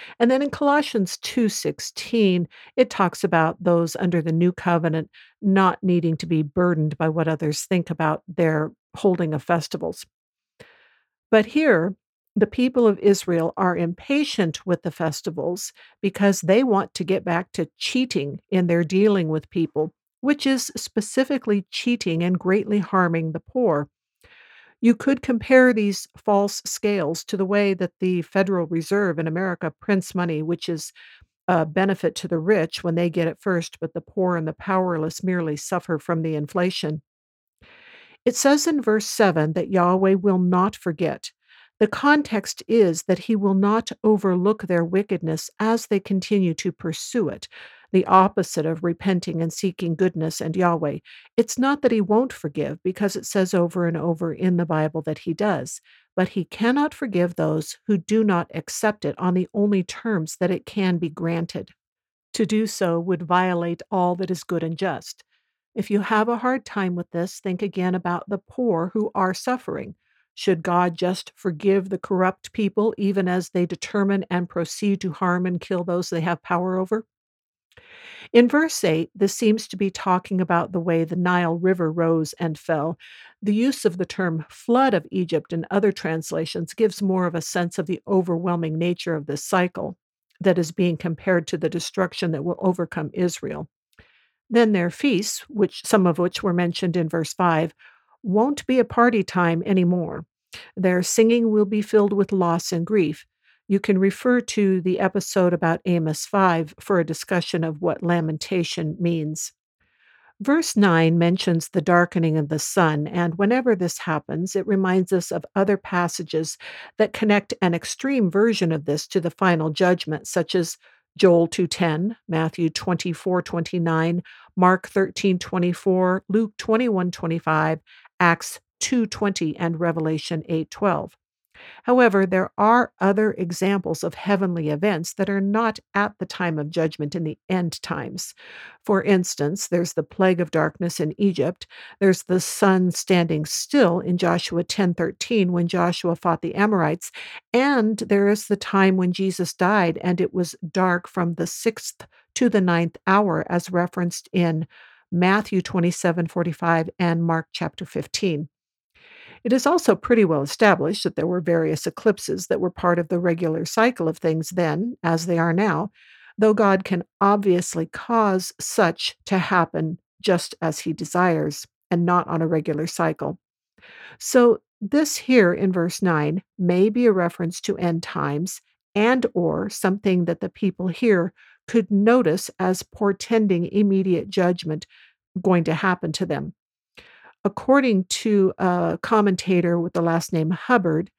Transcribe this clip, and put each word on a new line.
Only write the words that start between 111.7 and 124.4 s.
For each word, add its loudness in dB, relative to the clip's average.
the 0
darkening 2
of -2
the -2
sun, 0
and -2
whenever 2
this -4
happens, -4
it -4
reminds 2
us -2
of -6
other 2
passages -4
that 0
connect 0
an 2
extreme -2
version 2
of -4
this -4
to -4
the -2
final 2
judgment, 0
such -4
as 0
Joel 6
two -2
ten, -2
Matthew -2
twenty-four -2
twenty-nine, -2